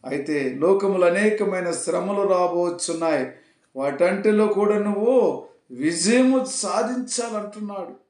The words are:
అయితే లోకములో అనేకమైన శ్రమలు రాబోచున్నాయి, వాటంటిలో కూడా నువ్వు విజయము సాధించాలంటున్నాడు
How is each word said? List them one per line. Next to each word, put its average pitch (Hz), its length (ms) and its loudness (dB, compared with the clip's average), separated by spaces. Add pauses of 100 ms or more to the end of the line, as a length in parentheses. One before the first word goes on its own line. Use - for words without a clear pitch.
అయితే 135 520 -4
లోకములో 185 500 2
అనేకమైన 190 640 0
శ్రమలు 180 560 -2
రాబోచున్నాయి, 170 1000 0 (480)
వాటంటిలో 196 720 2
కూడా 208 320 2
నువ్వు 208 680 2 (260)
విజయము 196 760 2
సాధించాలంటున్నాడు 208 1500 -6 (160)